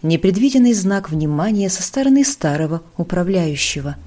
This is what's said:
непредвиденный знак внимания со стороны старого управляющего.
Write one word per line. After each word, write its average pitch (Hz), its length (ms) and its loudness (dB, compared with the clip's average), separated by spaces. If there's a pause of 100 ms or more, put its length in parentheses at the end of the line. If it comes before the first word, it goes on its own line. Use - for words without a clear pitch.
непредвиденный 226 720 2
знак 196 360 -2
внимания 160 600 -2
со - 120 -4
стороны 269 440 2
старого 160 560 -2 (160)
управляющего. 170 960 -2 (120)